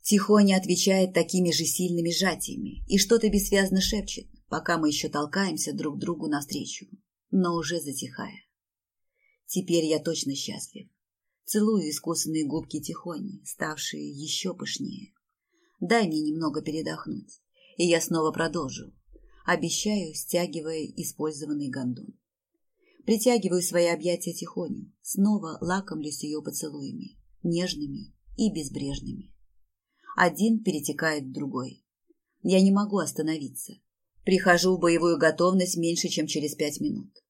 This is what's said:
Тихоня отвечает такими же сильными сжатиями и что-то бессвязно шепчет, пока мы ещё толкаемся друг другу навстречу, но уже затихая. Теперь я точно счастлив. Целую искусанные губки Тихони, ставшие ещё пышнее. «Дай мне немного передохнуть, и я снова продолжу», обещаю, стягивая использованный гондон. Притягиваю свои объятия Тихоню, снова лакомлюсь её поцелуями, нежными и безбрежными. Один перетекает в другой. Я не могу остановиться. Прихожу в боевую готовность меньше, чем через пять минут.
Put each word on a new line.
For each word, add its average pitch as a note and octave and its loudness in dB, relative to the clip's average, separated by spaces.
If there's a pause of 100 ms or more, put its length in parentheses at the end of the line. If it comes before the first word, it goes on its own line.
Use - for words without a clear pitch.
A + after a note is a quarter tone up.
Тихоня G3+ 6
отвечает F#3 2
такими F3 2
же D#3 0
сильными E3+ 0
сжатиями - -4
и G3 2
что-то G#3+ 4
бессвязно G3 4
шепчет, - -2 (220)
пока D#3+ -2
мы D#3 2
ещё D3 -2
толкаемся D3+ -2
друг C#3+ -4
другу D#3+ -4
навстречу, - -4 (440)
но F3+ 4
уже E3 -2
затихая. C3 -8 (1000)
Теперь E3+ 0
я D#3 2
точно D3+ -4
счастлив. - -10 (560)
Целую G#3 2
искусанные D#3 -2
губки D#3 -4
Тихони, D#3+ -10
ставшие D3+ -6
ещё D#3 -6
пышнее. - -8 (680)
«Дай G#3 4
мне D#3 0
немного D3+ -2
передохнуть, D#3 -8 (340)
и E3+ 2
я E3+ 4
снова D#3+ 2
продолжу», D#3+ -4 (540)
обещаю, F3 -2
стягивая D#3+ -4
использованный D3 -6
гондон. B2+ -6 (840)
Притягиваю G#3+ 4
свои F3 4
объятия E3+ 0
Тихоню, - -8
снова G3 0
лакомлюсь E3 -4
её D3 -6
поцелуями, D3 -10 (240)
нежными E3+ -2 (220)
и A3 2
безбрежными. C#3 -6 (840)
Один F#3 4
перетекает D3+ -2
в C3 -10
другой. C3+ -6 (580)
Я F#3+ 6
не G3 8
могу G3+ 2
остановиться. D#3 -4 (500)
Прихожу F#3 6
в E3 -4
боевую E3+ 4
готовность F3 4
меньше, E3+ 0
чем D#3 -2
через D3 -4
пять D3+ -2
минут. - -4 (220)